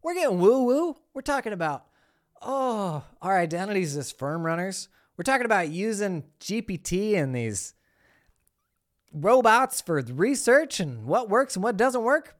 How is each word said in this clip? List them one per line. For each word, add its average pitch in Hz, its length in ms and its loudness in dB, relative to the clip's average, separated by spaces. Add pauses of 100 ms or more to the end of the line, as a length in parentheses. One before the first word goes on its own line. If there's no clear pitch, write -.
we're 339 120 -4
getting 247 260 0
woo-woo. 262 560 4 (180)
We're 269 80 -10
talking 269 300 -4
about, 160 340 -6 (560)
oh, 214 600 -4 (180)
our 185 160 2
identities 175 580 -2
as 139 140 -8
firm 151 320 -6
runners. 175 460 -4 (280)
We're - 60 -8
talking 262 220 0
about 196 240 2
using 196 560 -2 (160)
G 220 200 -4
P 196 160 -6
T 202 380 0
and 143 180 0
these 113 420 -4 (1400)
robots 233 680 4
for 160 200 -2
research 233 800 2
and 123 240 -6
what 208 240 0
works 247 260 2
and 185 80 -4
what 220 140 0
doesn't 247 260 2
work. 277 380 0